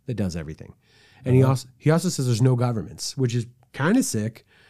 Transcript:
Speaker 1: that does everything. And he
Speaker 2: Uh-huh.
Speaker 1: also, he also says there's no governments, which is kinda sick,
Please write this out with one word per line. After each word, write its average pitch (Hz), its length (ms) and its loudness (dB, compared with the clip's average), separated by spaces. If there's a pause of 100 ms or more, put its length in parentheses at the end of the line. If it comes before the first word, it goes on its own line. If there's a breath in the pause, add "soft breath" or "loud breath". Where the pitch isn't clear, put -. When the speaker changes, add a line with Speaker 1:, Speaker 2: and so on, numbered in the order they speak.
Speaker 1:
that 127 80 -6
does 92 220 -4
everything. 78 400 -12 (500 soft breath)
And 127 100 4
he 131 60 8
Speaker 2:
Uh-huh. 131 100 6
Speaker 1:
also, 127 160 -4 (100)
he - 120 0
also 170 200 2
says 135 180 -2
there's 117 140 0
no 127 140 4
governments, 120 640 -4
which 127 160 0
is 120 140 -4 (260)
kinda 202 300 2
sick, 107 420 -6 (240 soft breath)